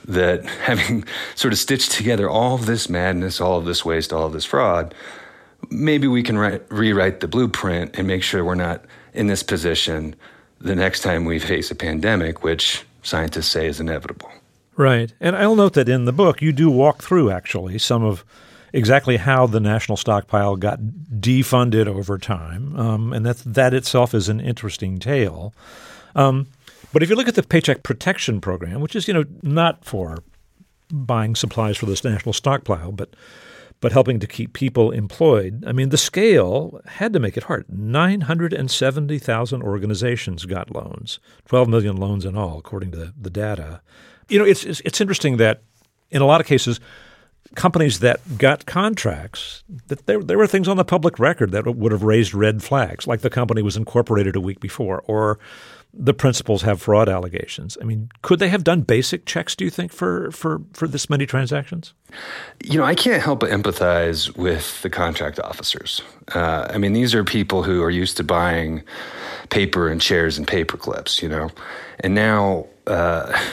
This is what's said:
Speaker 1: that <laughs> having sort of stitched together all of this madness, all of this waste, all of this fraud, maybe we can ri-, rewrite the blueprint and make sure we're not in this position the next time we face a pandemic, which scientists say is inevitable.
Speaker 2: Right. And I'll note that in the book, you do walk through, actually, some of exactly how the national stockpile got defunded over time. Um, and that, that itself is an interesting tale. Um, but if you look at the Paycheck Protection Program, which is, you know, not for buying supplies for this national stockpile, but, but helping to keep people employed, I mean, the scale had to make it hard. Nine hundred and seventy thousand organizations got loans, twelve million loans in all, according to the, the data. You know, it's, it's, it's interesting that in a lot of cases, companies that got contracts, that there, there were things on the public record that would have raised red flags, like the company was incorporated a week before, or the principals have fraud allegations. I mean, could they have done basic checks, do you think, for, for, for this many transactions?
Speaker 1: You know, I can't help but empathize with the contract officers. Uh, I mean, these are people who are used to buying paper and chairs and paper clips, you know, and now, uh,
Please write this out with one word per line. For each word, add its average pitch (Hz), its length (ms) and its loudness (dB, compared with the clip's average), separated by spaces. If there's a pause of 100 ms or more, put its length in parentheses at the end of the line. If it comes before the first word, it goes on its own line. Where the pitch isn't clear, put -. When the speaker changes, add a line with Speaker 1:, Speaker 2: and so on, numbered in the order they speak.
Speaker 1:
that 90 400 0
<laughs> - 180 -10
having 113 400 0 (320)
sort 120 180 0
of 110 60 0
stitched - 320 0
together 104 380 0
all 120 260 2
of 120 100 -4
this 117 240 -2
madness, 90 520 -2
all 90 160 2
of 82 80 -4
this 85 180 -2
waste, 82 300 -2
all 80 120 -2
of 78 80 -4
this 78 120 -8
fraud, 90 480 0 (760)
maybe 147 380 0
we 123 160 2
can 113 140 -2
ri-, 101 220 0 (100)
rewrite 101 500 0
the - 80 -6
blueprint 90 680 -2
and 95 100 -2
make 95 160 -2
sure 95 200 -2
we're 90 120 -2
not 87 300 -4 (280)
in 107 140 0
this 98 160 -2
position 80 720 -2 (440)
the 92 160 -2
next 95 260 -2
time 85 240 0
we 82 140 -2
face 80 320 -4
a - 40 -12
pandemic, 80 680 -2
which - 420 -2 (180)
scientists 80 440 -4
say 80 200 -2
is 76 120 -6
inevitable. 80 500 -8 (460)
Speaker 2:
Right. 120 440 2
And 175 160 0
I'll 202 200 4
note 202 180 6
that 127 160 4
in 127 160 2
the 123 80 2
book, 170 280 4
you 156 100 2
do 151 180 6
walk 139 320 6
through, 156 300 4
actually, 92 480 -6
some 117 240 2
of 104 200 0 (500)
exactly 127 440 4
how 127 300 4
the 110 120 2
national 107 380 0
stockpile 101 580 0
got 101 240 -2
defunded 117 1080 2
over 98 300 -4
time. 92 600 -8
Um, 113 340 -2
and 110 120 -2
that, 120 140 -2
that 127 340 2
itself 123 400 2
is 101 160 0
an 107 100 -2
interesting 107 600 -6
tale. 104 540 -2 (600)
Um, 135 320 4 (460)
but 147 80 4
if 165 80 2
you 214 60 4
look 233 120 2
at 240 80 2
the 196 80 4
Paycheck - 380 2
Protection 123 580 -2
Program, 90 420 -4
which 156 140 -4
is, 208 120 -4
you 208 60 0
know, 156 120 2 (160)
not 160 420 0
for 82 360 -6 (720)
buying 117 440 -2
supplies 107 420 -2
for - 80 -6
this 98 180 -2
national 110 300 -2
stockpile, 98 580 -2
but, - 240 -10 (640)
but 120 120 0
helping 127 280 4
to 104 80 -4
keep - 260 -10
people 120 380 2
employed, 110 720 0
I - 60 -6
mean, 131 180 0
the 143 80 2
scale 151 880 2
had 214 280 -4
to 180 60 2
make 107 180 -2
it - 60 -4
hard. 135 260 -6
Nine 147 520 0
hundred 165 320 -2
and 135 180 -4
seventy 143 480 0
thousand 120 420 -2
organizations 101 840 -2
got 90 280 -8
loans, - 460 -12 (260)
twelve 127 220 4
million 104 300 2
loans 98 280 -2
in 95 100 -6
all, 90 220 -6
according 92 340 -10
to 82 60 -10
the, 82 220 -12
the 98 100 -10
data. 87 520 -8 (480)
You 202 100 4
know, 208 60 4
it's, 196 180 6
it's, - 180 -8
it's - 180 -2
interesting 170 380 2
that 110 240 4 (480)
in 139 120 0
a 139 40 6
lot 156 160 8
of - 60 -6
cases, 120 320 2 (760)
companies 156 440 2
that 120 380 2
got 135 280 2
contracts, 120 1000 -4 (240)
that - 180 -8
there, 208 160 2
there 180 160 0
were 214 100 6
things 190 200 2
on 190 100 2
the 185 60 4
public 175 360 0
record 123 320 2
that 101 140 -2
would 113 260 0
have 104 120 0
raised 110 300 4
red 107 280 2
flags, - 460 -2
like 117 140 -2
the 131 80 0
company 117 320 0
was 101 160 -2
incorporated 104 580 0
a 98 60 -2
week 92 180 -6
before, 98 460 -6
or 107 340 0 (540)
the - 200 2
principals 113 480 2
have 101 200 0
fraud 107 280 4
allegations. 92 720 -6
I - 20 -10
mean, 113 260 -4 (120)
could 175 180 4
they 190 100 2
have 185 140 2
done 165 180 4
basic - 440 0
checks, - 300 -6
do 190 100 -4
you 175 60 -2
think, 175 200 -6
for, 180 400 -4
for, 156 300 -4 (120)
for 160 140 -4
this 139 220 -6
many 139 160 0
transactions? 135 680 -4 (720)
Speaker 1:
You 147 140 0
know, 147 80 2
I 156 80 2
can't 185 280 2
help 135 180 0
but 110 100 0
empathize 87 880 0
with 85 460 -2
the 92 60 -2
contract 80 500 -4
officers. - 640 -6 (340)
Uh, 80 340 -2
I - 80 -6
mean, 101 160 2
these 120 220 2
are 107 80 4
people 95 400 0
who 87 180 2
are 85 80 2
used 90 280 -2
to 90 60 -2
buying 82 600 0 (640)
paper 90 400 0
and 82 100 -2
chairs 82 380 2
and 76 100 -8
paper 82 300 -2
clips, - 440 -6
you 82 80 -4
know, 78 200 -4 (520)
and 95 120 0
now, 104 540 2 (180)
uh, 85 520 0 (160)